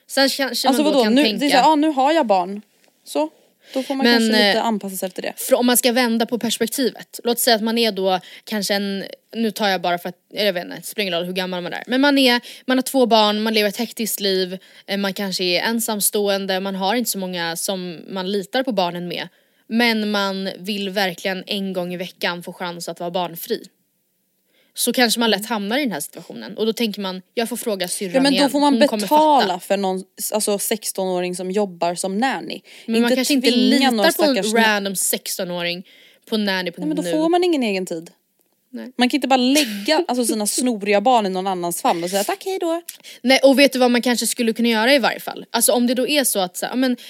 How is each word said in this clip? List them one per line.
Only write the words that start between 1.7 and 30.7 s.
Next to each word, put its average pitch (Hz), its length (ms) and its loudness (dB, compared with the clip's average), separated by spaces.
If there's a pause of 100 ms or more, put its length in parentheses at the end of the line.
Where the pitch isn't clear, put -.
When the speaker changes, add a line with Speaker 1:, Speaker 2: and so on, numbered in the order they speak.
Speaker 2:
"Ah, 320 40 6
nu 302 140 2
har 269 220 2
jag 320 140 4
barn." 196 360 0 (420)
Så, 311 260 -4 (440)
då 269 100 -4
får 269 120 -4
man 269 100 0
Speaker 1:
Men, 240 140 6
Speaker 2:
kanske 220 120 2 (160)
lite 202 120 2
Speaker 1:
eh, 220 60 0
Speaker 2:
anpassa 196 320 -4
sig 190 100 -6
efter - 140 -10
det. - 160 -8
Speaker 1:
för - 180 2
om 240 100 0
man 247 120 4
ska 247 140 2
vända 233 340 2
på 226 140 -4
perspektivet. - 840 -4
Låt 233 160 -2
säga 240 160 4
att 208 80 -2
man 226 140 -2
är 226 140 2
då 190 280 0 (240)
kanske 208 300 -4
en, 196 300 -4 (320)
nu 226 160 -2
tar 214 160 -2
jag 185 140 0
bara 175 160 0
för 180 120 -10
att, 180 60 -12 (180)
jag 202 200 0
vet 175 100 -4
inte, 180 120 -12
det 170 80 -16
spelar - 200 -8
ingen 185 100 -2
roll 170 120 -2
hur 180 80 -8
gammal 185 300 -4
man 175 100 -8
är. - 140 -8
Men 254 140 0
man 277 160 4
är, 247 240 4 (240)
man 254 120 0
har 262 60 0
två 262 220 2
barn, 214 360 4
man 220 120 -2
lever 208 160 2
ett 196 80 -6
hektiskt 226 420 -6
liv, 190 380 -2 (300)
eh, 196 100 -4
man 196 160 -2
kanske 190 300 -4
är 175 180 0
ensamstående, 202 960 -2
man 190 160 -4
har 190 200 0
inte 240 140 -2
så - 80 -6
många 180 380 -6
som 180 520 -6
man 190 240 -6
litar 208 320 -2
på 262 80 -4
barnen 175 360 -2
med. 165 200 -8 (400)
Men 220 440 2
man 196 460 -2
vill 196 320 -6
verkligen 185 580 -4
en 196 260 -4
gång 180 200 -4
i 180 40 -8
veckan 175 460 -6
få 175 100 -14
chans 175 360 -10
att 170 100 -12
vara 175 120 -6
barnfri. 175 520 -6 (1080)
Så - 200 -2
kanske 226 260 2
man 233 120 2
lätt 208 140 -2
hamnar 214 320 -4
i 302 40 0
den 262 100 -2
här 151 80 -6
situationen. - 580 -14
Och 214 80 -2
då 220 80 -2
tänker 208 280 -4
man, 185 200 -8 (120)
"Jag 226 160 -2
får 240 80 -8
fråga 196 300 -4
syrran 185 280 -6
Speaker 2:
Ja, 262 60 4
men 277 100 4
då 269 60 2
Speaker 1:
igen. 285 120 4
Speaker 2:
får 285 100 0
man 285 180 4
Speaker 1:
Hon 285 100 6
kommer 226 140 0
Speaker 2:
betala 294 460 6
Speaker 1:
fatta." 185 120 -2
Speaker 2:
för 196 180 0
någon, 190 260 -2 (300)
alltså 208 260 0
sextonåring 185 760 -4